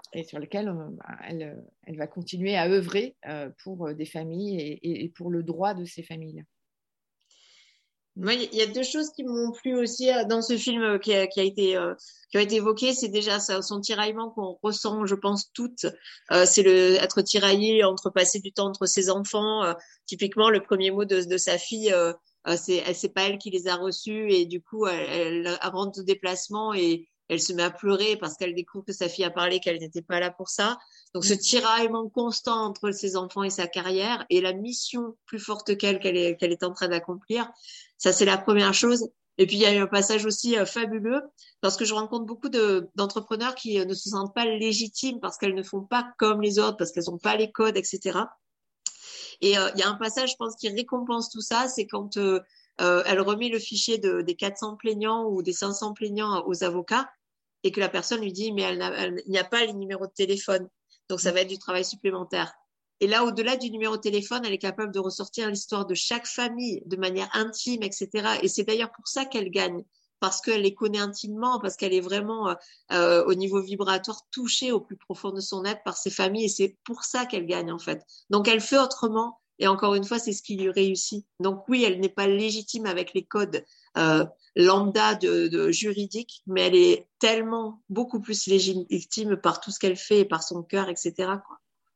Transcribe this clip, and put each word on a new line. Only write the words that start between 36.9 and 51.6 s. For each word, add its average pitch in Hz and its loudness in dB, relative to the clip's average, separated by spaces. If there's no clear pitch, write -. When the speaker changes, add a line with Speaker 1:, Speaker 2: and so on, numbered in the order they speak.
Speaker 2:
ça, 185 4
c'est 196 6
la 190 6
première 196 6
chose. 240 4
Et 190 8
puis, 202 2
il 208 4
y 220 6
a 208 6
eu 202 4
un 196 2
passage 202 2
aussi, 220 0
euh, 196 4
fabuleux 226 -2
parce 190 0
que - -2
je 214 0
rencontre 214 -4
beaucoup 226 -8
de, 208 2
d'entrepreneurs 220 -2
qui, 214 -2
euh, 185 2
ne 185 -4
se 196 -8
sentent 196 -4
pas 233 0
légitimes 220 -2
parce - -8
qu'elles 196 0
ne 190 -4
font 196 -8
pas 233 -2
comme 214 2
les 208 2
autres, 214 2
parce 175 -2
qu'elles 175 -4
n'ont 175 -6
pas 214 0
les 214 0
codes, 220 2
et 185 -2
cetera. 190 -4
Et, 202 6
euh, 190 2
il 196 -4
y - 2
a 202 4
un 208 -2
passage, 226 -2
je - -6
pense, 226 -6
qui 220 -4
récompense 240 -4
tout 220 -12
ça, 233 0